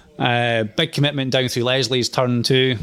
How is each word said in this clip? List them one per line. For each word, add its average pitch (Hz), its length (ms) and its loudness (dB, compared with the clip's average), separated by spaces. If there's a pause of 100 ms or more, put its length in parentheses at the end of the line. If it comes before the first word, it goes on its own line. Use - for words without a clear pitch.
(180)
Uh, 120 460 0
big 147 300 -4
commitment 143 380 -2
down 127 180 0
through 120 140 -2
Leslie's, 127 460 0
turn 123 340 0
two. 131 400 2